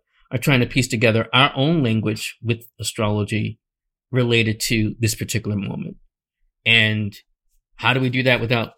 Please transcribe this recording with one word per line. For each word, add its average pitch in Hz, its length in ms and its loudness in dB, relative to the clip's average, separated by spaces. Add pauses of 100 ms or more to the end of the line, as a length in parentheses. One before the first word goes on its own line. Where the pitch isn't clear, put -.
(320)
are 127 80 -2
trying 135 200 2
to 123 60 2
piece 123 220 0
together 110 460 2
our 135 220 4
own 151 280 2
language 110 600 -2
with 113 220 -4 (140)
astrology 107 800 -4 (520)
related 117 500 2
to 107 380 0
this 110 160 0
particular 104 400 -4
moment. - 400 -8 (680)
And 107 500 2 (600)
how 117 180 0
do 131 80 0
we 131 80 0
do 127 140 -2
that 123 180 2
without 117 360 -2